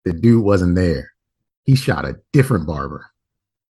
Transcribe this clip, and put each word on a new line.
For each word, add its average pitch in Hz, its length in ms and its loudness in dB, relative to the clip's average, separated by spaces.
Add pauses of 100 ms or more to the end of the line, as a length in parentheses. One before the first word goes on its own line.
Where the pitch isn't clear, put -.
The 90 80 -4
dude 113 320 2
wasn't 92 300 2
there. 87 360 -2 (520)
He 135 120 2
shot 73 300 -2
a 67 100 -8 (160)
different 127 340 2
barber. 71 400 -10 (680)